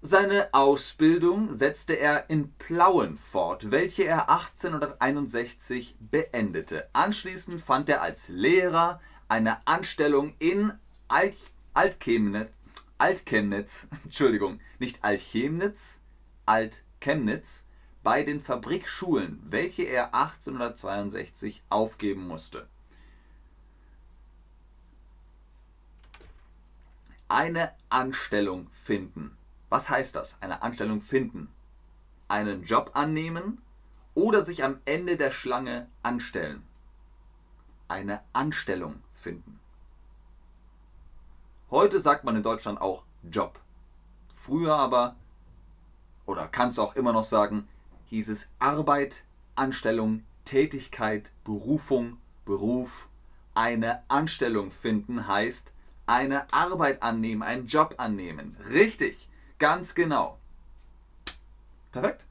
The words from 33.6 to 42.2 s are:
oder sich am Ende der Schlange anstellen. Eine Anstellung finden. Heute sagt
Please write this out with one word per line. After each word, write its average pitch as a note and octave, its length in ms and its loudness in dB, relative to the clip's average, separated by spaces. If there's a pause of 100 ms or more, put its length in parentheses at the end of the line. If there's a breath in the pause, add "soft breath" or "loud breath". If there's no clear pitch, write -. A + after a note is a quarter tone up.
oder G#3 320 4
sich - 180 -6
am C3+ 220 -2
Ende E3+ 320 -2
der C#3 140 2
Schlange B2 580 -6 (140)
anstellen. F2+ 580 -4 (1300)
Eine G2+ 340 -6 (120)
Anstellung F#2+ 680 -4 (120)
finden. - 460 -14 (2000)
Heute F#3+ 280 4
sagt D3 240 4